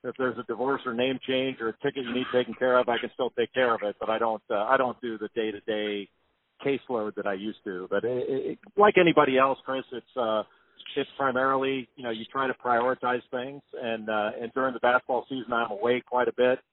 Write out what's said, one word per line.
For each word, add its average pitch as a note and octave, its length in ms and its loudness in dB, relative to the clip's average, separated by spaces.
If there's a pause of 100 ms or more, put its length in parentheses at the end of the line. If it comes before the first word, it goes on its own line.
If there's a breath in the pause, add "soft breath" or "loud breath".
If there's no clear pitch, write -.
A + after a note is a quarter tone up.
if B2 140 -8
there's B2 180 -2
a B2 60 -10
divorce A#2+ 420 -4
or B2+ 80 -4
name C3 340 0
change C3 360 -2
or A2+ 80 -2
a - 80 -10
ticket C#3 260 -4
you A#2+ 80 -6
need B2+ 180 -2
taken A#2+ 220 0
care B2+ 260 4
of, A#2+ 120 2
I A#2 80 0
can A2+ 160 -6
still B2 160 -2
take - 240 -2
care B2 200 4
of A2 100 -4
it. G2+ 140 -4
But G#2+ 120 -4
I A2 80 0
don't, A2+ 320 0
uh, G#2 140 0
I B2+ 120 4
don't B2+ 240 0
do A#2 160 -6
the G#2 180 -8
day-to-day G#2+ 760 -4 (540)
caseload A#2+ 520 -2
that G2+ 100 -4
I G2+ 80 0
used G#2 300 -6
to. F#2 260 -6
But G2 140 0
it, B2 260 -2
it, - 280 -4 (200)
like G#3 180 8
anybody D3 400 6
else, C3 300 4
Chris, C3 260 -4
it's, A#2+ 140 -12 (120)
uh, A2 240 0 (540 soft breath)
it's C#3 220 -4
primarily, C3+ 680 0 (100)
you C3+ 60 -14
know, A#2+ 60 -6
you A2+ 240 -6
try C3+ 140 -2
to B2+ 80 -2
prioritize B2 680 0 (100)
things, C3+ 300 -8 (140)
and, A2+ 340 -6
uh, G#2+ 220 0 (100)
and A#2 140 -8
during C3 180 0
the A#2 80 -8
basketball B2 480 2
season, A#2+ 240 -6
I'm A#2 180 0
away A#2+ 360 0
quite B2 220 2
a A2+ 60 -2
bit. B2 240 4 (140)